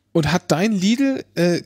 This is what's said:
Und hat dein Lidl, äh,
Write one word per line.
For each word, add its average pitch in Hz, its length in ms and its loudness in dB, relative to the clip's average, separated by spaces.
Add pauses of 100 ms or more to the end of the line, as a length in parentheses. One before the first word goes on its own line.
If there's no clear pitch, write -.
(120)
Und 151 200 0
hat - 180 -2
dein 180 220 0
Lidl, 240 500 0 (120)
äh, 170 320 0